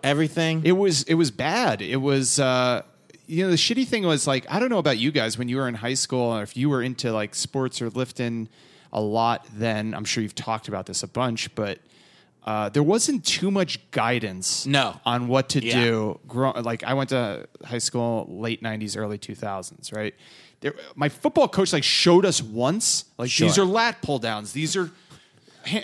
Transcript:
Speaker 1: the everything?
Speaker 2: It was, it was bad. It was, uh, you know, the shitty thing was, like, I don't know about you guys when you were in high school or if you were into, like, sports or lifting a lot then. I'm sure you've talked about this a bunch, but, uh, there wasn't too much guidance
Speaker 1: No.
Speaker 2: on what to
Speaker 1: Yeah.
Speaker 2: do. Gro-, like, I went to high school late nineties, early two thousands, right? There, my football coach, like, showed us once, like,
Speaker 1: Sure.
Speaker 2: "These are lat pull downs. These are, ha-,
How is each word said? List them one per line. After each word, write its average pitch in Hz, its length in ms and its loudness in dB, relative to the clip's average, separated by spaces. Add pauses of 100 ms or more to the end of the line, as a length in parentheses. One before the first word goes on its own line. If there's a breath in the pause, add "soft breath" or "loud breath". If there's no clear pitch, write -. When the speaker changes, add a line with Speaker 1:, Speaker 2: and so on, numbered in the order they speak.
Speaker 1:
the 131 60 0
everything? 160 580 2
Speaker 2:
It 175 80 6
was, 185 300 2
it 165 120 0
was 165 160 4
bad. 156 500 0
It 101 200 -2
was, 135 380 2
uh, 127 420 2 (440)
you 165 200 0
know, 190 60 2
the 170 60 4
shitty 233 300 0
thing 226 180 0
was, 156 220 2
like, 135 220 2
I 180 100 0
don't 254 100 2
know 226 100 2
about 139 180 2
you 123 160 0
guys 113 240 0
when 123 100 -4
you 123 100 -2
were 135 120 -2
in 117 60 -6
high 117 180 -4
school 123 420 0
or 110 80 -4
if - 140 -10
you 135 120 2
were 135 140 0
into, 123 300 -4
like, 104 220 -4
sports - 460 -4
or 117 80 -4
lifting 117 600 -4 (420 soft breath)
a - 80 -2
lot 113 540 0
then. 107 400 -2
I'm 87 100 -8
sure 110 200 -2
you've 104 100 -8
talked - 340 -6
about 98 200 -8
this - 160 -6
a 92 40 -8
bunch, 117 460 -4
but, 101 240 -4 (680 soft breath)
uh, 107 260 -2
there 143 120 2
wasn't 214 420 2
too - 280 0
much 196 260 0 (140)
guidance 110 760 -2
Speaker 1:
No. 135 400 2
Speaker 2:
on 123 220 0
what 131 220 2
to 135 140 0
Speaker 1:
Yeah. 120 200 2
Speaker 2:
do. 110 440 0
Gro-, 127 360 0
like, 117 200 -4
I 123 120 0
went 135 160 -2
to 113 360 -2 (160)
high 120 140 -8
school 117 500 -2
late 110 360 -6
nineties, 110 340 -6
early 104 220 -6
two - 160 -14
thousands, - 580 -10
right? 107 220 -6 (460 soft breath)
There, - 120 -4 (220)
my 151 140 0
football - 380 2
coach, 190 240 0
like, 151 120 0
showed 180 420 6
us 175 160 2
once, 127 640 0 (140)
like, 123 100 -2
Speaker 1:
Sure. 160 180 4
Speaker 2:
"These 160 120 4
are 196 60 6
lat 226 360 2
pull 143 160 -2
downs. 107 360 -4
These 151 220 -2
are, 180 140 -2 (800 soft breath)
ha-, 190 160 -2